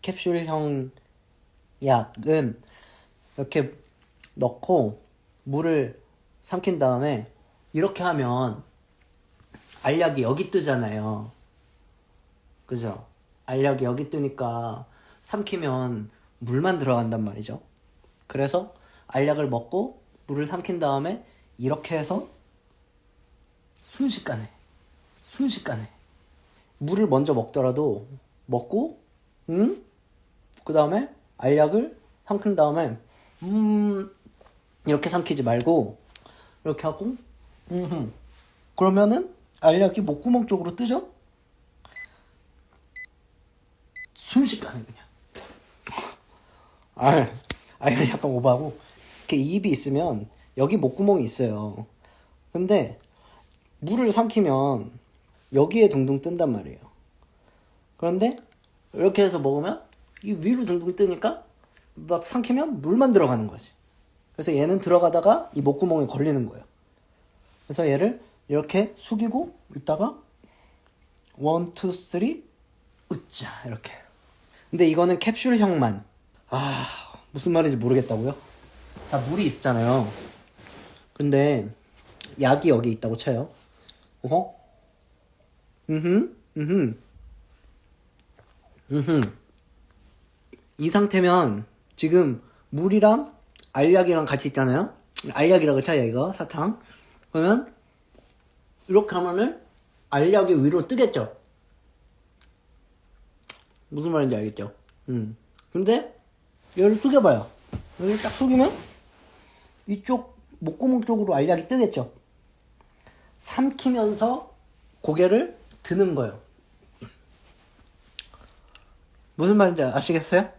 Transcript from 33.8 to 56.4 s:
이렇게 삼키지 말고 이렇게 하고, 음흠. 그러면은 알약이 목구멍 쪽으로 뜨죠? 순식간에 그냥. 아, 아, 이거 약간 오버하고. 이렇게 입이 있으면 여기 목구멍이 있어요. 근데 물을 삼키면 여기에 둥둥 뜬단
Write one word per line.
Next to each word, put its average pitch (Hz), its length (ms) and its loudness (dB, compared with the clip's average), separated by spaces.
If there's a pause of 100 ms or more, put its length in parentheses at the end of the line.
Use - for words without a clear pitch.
이렇게 147 220 0
삼키지 165 340 -2
말고 120 560 0 (680)
이렇게 156 180 -6
하고, 202 340 -6 (540)
음흠. 165 420 -6 (640)
그러면은 208 580 2 (260)
알약이 185 420 4
목구멍 226 440 0
쪽으로 175 300 -2
뜨죠? 247 340 -4 (3000)
순식간에 - 680 -2
그냥. - 240 -20 (1900)
아, 135 320 4 (520)
아, - 120 2
이거 131 180 2
약간 - 220 -2
오버하고. 127 480 0 (420)
이렇게 - 160 -2
입이 175 340 0
있으면 135 580 -2 (280)
여기 151 200 2
목구멍이 180 480 2
있어요. 107 600 -4 (680)
근데 180 480 0 (800)
물을 214 340 0
삼키면 143 800 0 (640)
여기에 180 340 6
둥둥 139 320 0
뜬단 170 320 -2